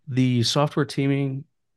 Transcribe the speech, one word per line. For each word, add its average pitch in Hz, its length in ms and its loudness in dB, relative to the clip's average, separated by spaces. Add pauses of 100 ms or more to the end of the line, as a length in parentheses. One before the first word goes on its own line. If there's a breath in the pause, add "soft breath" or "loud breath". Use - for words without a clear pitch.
the 127 360 2
Software 147 420 0
Teaming 139 600 -2 (320)